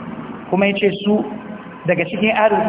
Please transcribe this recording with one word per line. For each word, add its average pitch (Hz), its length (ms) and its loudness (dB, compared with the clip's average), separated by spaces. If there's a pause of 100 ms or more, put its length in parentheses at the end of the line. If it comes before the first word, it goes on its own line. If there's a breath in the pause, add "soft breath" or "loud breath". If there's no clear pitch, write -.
(500)
Kuma 190 160 2
ya 202 80 2
ce 202 160 2 (140)
su 214 200 2 (640)
daga 170 180 2
cikin 180 320 0
ahlul 208 320 4